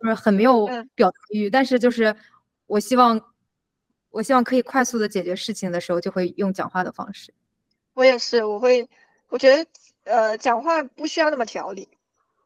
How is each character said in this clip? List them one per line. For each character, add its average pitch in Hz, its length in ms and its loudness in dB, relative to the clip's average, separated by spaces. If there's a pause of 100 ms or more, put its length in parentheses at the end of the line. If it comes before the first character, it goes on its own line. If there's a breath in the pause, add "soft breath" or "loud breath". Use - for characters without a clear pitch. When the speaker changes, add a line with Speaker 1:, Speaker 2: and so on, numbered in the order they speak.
Speaker 1:
就 226 60 -4
是 220 60 0
很 214 180 0
没 196 120 2
有 240 220 4 (280)
表 185 160 4
达 - 60 -12 (140)
欲， 208 180 -4
Speaker 2:
嗯。 - 40 -6
Speaker 1:
但 262 120 4
是 254 140 0
就 247 120 2
是 220 260 0 (500 soft breath)
我 208 140 -2
希 247 160 -2
望， 226 240 4 (880)
我 220 120 -8
希 269 100 -2
望 254 100 6
可 254 140 0
以 240 60 2
快 269 200 -2
速 247 160 -4
地 208 80 -2
解 202 160 -4
决 175 140 -6
事 - 160 -10
情 190 180 -8
的 175 100 -4
时 180 120 -6
候， 175 80 -2
就 185 100 -6
会 180 180 -2 (100)
用 196 140 0
讲 - 160 -6
话 185 140 -4
的 190 80 -6
方 - 220 -14
式。 - 200 -20 (600)
Speaker 2:
我 254 120 0
也 254 140 6
是， 233 260 -2
我 208 140 -6
会， 247 300 2 (400)
我 240 80 -8
觉 262 180 6
得， 320 120 -2 (380)
呃， 220 340 0
讲 233 240 -2
话 320 200 0
不 285 240 -10
需 330 140 -4
要 302 80 2
那 302 80 -2
么 240 80 -2
条 190 280 -10
理。 185 140 -14 (600)